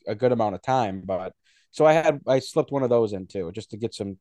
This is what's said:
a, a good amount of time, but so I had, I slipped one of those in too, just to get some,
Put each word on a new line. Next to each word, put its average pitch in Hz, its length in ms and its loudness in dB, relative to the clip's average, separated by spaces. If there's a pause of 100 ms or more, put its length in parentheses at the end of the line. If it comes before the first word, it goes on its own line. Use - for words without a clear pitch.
a, 104 60 -2
a - 20 -6
good 123 180 2
amount 107 240 0
of - 60 -12
time, 107 420 -2
but 92 280 -6 (380)
so 151 160 4
I 160 60 8
had, 156 340 2
I 131 140 2
slipped - 320 -2
one 139 100 -2
of 123 80 2
those 117 220 4
in 92 140 -8
too, 92 260 -8
just 107 180 -14
to 110 60 -12
get 110 180 -8
some, 98 260 -8